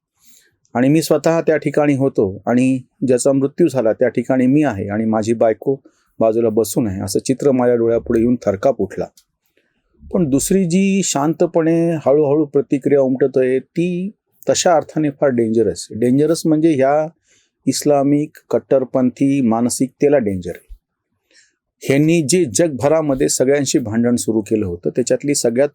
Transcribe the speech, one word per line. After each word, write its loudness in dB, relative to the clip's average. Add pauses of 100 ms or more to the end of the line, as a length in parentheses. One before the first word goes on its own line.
(720)
आणि 2
मी 4
स्वतः 0
त्या 0
ठिकाणी 0
होतो 0 (160)
आणि 2 (280)
ज्याचा 2
मृत्यू 0
झाला 0
त्या 0
ठिकाणी 0
मी 2
आहे -4
आणि -4
माझी 0
बायको 0 (400)
बाजूला 2
बसून -2
आहे, -6
असं -4
चित्र -2
माझ्या 2
डोळ्यापुढे 0
येऊन 0
थरकाप 0
उठला. -6 (960)
पण -2
दुसरी 0
जी 0
शांतपणे 0 (260)
हळूहळू 2
प्रतिक्रिया 0
उमटत 0
आहे, 2
ती -6 (360)
तशा 2
अर्थाने -2
फार 0
डेंजरस 0
आहे. -12
डेंजरस 0
म्हणजे 2
ह्या 0 (600)
इस्लामिक 0 (120)
कट्टरपंथी 0
मानसिकतेला 0
डेंजर -4
आहे. -16 (1080)
ह्यांनी 2
जे 0 (100)
जगभरामध्ये 0
सगळ्यांशी 0
भांडण 0
सुरू -2
केलं -2
होतं, -6
त्याच्यातली -2
सगळ्यात 0